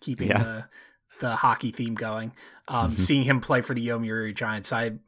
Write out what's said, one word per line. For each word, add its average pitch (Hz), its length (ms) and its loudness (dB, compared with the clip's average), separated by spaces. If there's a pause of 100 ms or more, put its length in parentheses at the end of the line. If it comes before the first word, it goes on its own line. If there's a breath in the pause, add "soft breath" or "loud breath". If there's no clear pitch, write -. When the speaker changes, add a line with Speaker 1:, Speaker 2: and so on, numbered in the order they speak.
Speaker 1:
keeping 120 280 -4
Speaker 2:
Yeah. 104 140 4
Speaker 1:
the, 110 240 -6 (540 soft breath)
the 123 160 -2
hockey 120 340 2
theme 117 240 -4
going, 113 380 -6 (340 soft breath)
um, 117 240 2
Speaker 2:
Mm-hmm. 110 60 -2
Speaker 1:
seeing 131 260 4
him 131 160 4
play 127 220 2
for 127 120 -2
the 120 140 -2
Yomiuri 113 480 -2
Giants, 110 380 -4
I, 117 180 0 (160)